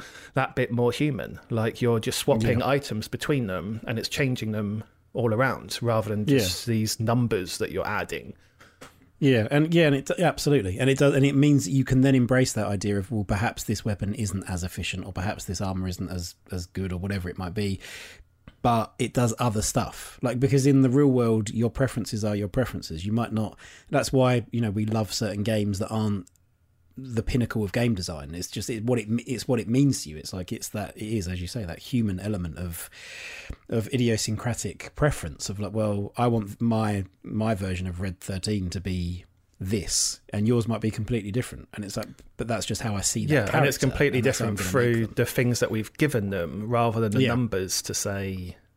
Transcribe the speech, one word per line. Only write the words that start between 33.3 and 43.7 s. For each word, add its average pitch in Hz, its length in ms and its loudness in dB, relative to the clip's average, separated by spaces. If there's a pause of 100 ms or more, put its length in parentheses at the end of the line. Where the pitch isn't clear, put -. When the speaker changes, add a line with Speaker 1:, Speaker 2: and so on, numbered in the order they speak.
Speaker 2:
of 110 240 -2
idiosyncratic 113 1040 -2
preference - 520 -2
of, 98 120 -6
like, 101 140 -6
"Well, 104 440 -2
I 120 80 2
want 110 340 0
my, 110 460 2 (160)
my 110 320 0
version 92 320 -2
of 90 160 -6
Red 95 180 -6
thirteen 95 520 -4
to 92 100 -6
be 90 440 -4 (340)
this, - 640 -2 (120)
and 107 140 0
yours 117 200 2
might 110 140 -2
be 110 80 0
completely 104 420 -4
different." 98 440 -6
And 104 100 -8
it's 101 120 -8
like, 107 100 -6 (280)
"But 113 120 -6
that's 95 180 -2
just - 160 -4
how 107 140 -2
I 98 60 -2
see 110 260 -2
that 147 40 2
Speaker 1:
Yeah, 147 100 6
and 135 260 2
it's 135 100 0